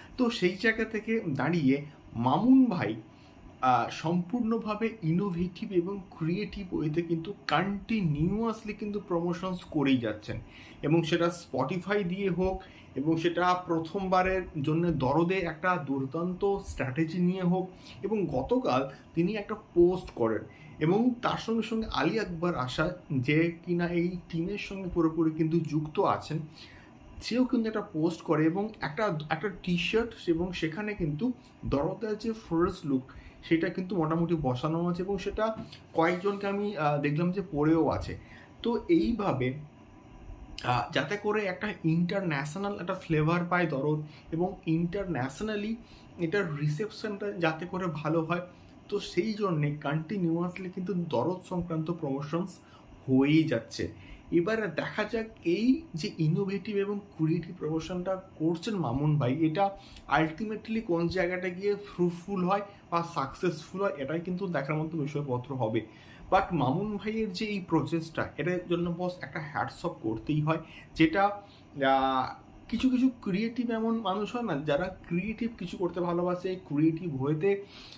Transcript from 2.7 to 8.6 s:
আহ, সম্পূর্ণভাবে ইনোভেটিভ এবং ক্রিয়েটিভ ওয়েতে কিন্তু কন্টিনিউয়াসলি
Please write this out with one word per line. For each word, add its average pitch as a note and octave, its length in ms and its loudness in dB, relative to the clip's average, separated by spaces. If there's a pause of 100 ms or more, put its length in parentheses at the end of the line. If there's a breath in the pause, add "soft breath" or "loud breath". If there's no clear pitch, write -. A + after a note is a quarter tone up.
আহ, A#2+ 280 4
সম্পূর্ণভাবে G#3+ 1120 0
ইনোভেটিভ F3+ 680 0
এবং F#3+ 380 0
ক্রিয়েটিভ G3 640 -4
ওয়েতে D3+ 280 0
কিন্তু E3 320 -4 (160)
কন্টিনিউয়াসলি G3+ 1200 0